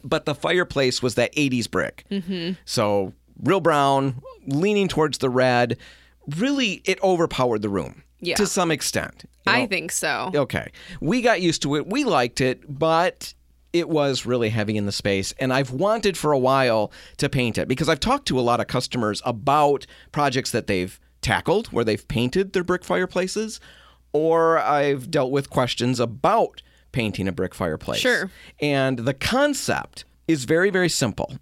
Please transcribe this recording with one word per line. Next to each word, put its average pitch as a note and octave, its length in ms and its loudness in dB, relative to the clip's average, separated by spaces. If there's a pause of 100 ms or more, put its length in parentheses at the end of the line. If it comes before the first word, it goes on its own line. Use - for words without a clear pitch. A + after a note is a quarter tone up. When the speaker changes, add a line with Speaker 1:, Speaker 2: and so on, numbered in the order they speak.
Speaker 1:
But D3+ 220 -2
the D3+ 80 -2
fireplace D3+ 680 0
was B2 120 0
that A#2+ 220 2
eighties B2+ 300 0
brick. - 420 -4
Speaker 2:
Mm-hmm. F#3 440 -4 (120)
Speaker 1:
So G2+ 480 0 (300)
real F3+ 160 2
brown, C#3 640 2 (240)
leaning F#3+ 400 2
towards D#3 320 0
the C3+ 100 0
red. B2 480 2 (600)
Really, B3 480 0
it F#3 180 0
overpowered C#3+ 580 2
the G#2+ 80 -2
room F2+ 320 -4 (180)
Speaker 2:
Yeah. F3 160 -6
Speaker 1:
to G#3 120 2
some F3 240 0
extent. - 540 -4 (200)
You G3 80 2
Speaker 2:
I B3 80 2
Speaker 1:
know? B3 60 -4
Speaker 2:
think F3 240 -4
so. C#3+ 420 -4
Speaker 1:
Okay. - 380 -2 (300)
We A3 200 0
got A3 200 4
used E3+ 220 0
to D3 120 0
it. D3 120 0
We C4 160 -2
liked C3+ 380 0
it, B2+ 260 0
but D#3+ 680 0 (380)
it E3 160 2
was C#3+ 360 0
really A#2 240 0
heavy G#2+ 260 0
in G2+ 120 0
the G2+ 40 -2
space. G2 480 -2
And C3 140 0
I've C3+ 180 0
wanted G3 460 0
for D3+ 140 0
a C#3+ 80 4
while B2 520 2 (260)
to C#3+ 120 0
paint B2 300 0
it D#2 80 -2
because C3+ 220 0
I've D#3+ 100 2
talked C4+ 300 -2
to B2+ 100 0
a - 20 0
lot A#2 180 2
of G#2+ 80 -2
customers A#2 560 -2
about C#3 640 2 (260)
projects C3+ 400 0
that A2 140 -2
they've F#2 340 -2 (220)
tackled D3+ 460 0
where - 160 -2
they've G#2+ 240 -2
painted D3+ 460 -2
their F3+ 100 0
brick F3+ 200 -2
fireplaces, F#3 760 -4 (540)
or E3 440 4
I've C#3 540 0
dealt C3 200 0
with C#3 200 -2
questions B2 480 0
about D3+ 640 0 (280)
painting G2+ 380 -2
a - 20 -4
brick F#2 240 -4
fireplace. D#2+ 460 -4
Speaker 2:
Sure. G3 280 0 (320)
Speaker 1:
And C3+ 380 0
the B2+ 140 -2
concept - 920 -2 (240)
is D3+ 160 0
very, E3 260 2
very F3+ 200 2
simple. - 420 -2 (100)